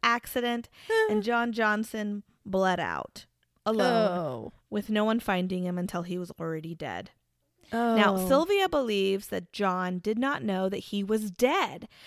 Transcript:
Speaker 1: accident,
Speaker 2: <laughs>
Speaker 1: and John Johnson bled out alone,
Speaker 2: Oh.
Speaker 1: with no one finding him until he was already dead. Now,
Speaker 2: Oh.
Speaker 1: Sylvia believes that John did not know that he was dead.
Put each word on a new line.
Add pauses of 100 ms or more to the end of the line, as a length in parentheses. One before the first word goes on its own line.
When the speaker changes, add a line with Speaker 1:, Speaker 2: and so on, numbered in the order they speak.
Speaker 1:
accident, (200)
Speaker 2:
<laughs>
Speaker 1:
and
John
Johnson (240)
bled
out (400)
alone,
Speaker 2:
Oh. (160)
Speaker 1:
with
no
one
finding
him
until
he
was (100)
already
dead. (640)
Now,
Speaker 2:
Oh.
Speaker 1:
Sylvia
believes
that
John
did
not
know
that
he
was
dead. (180)